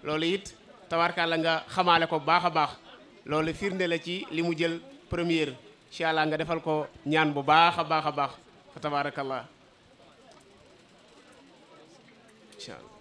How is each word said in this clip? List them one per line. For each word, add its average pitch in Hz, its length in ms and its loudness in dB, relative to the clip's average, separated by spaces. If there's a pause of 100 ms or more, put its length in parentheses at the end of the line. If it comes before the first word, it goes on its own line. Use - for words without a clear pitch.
Loolu 156 220 -2
it, 190 300 -4 (320)
tabaarkalla, 170 500 0
nga 165 160 2 (140)
xamaale 175 400 4
ko 160 120 0
bu 143 60 -6
baax 170 200 4
a 175 40 4
baax. 156 200 2 (560)
Loolu 156 280 -2
firnde 185 340 -2
la 170 100 0
ci 175 340 -6
li 160 120 -2
mu 170 120 0
jël 170 240 -2 (300)
première. 165 440 0 (380)
Incha 165 180 -2
Allah, 156 180 2
nga 151 100 0
defal 160 240 -2
ko 156 260 -2 (180)
ñaan 156 280 2
bu 143 100 -2
baax 165 360 6
a 165 40 0
baax 156 220 0
a 147 60 0
baax. 139 200 -2 (420)
Fa 143 60 -18
tabaarakallah. 143 640 -4 (3000)
Incha - 240 -16
Allah. - 240 -20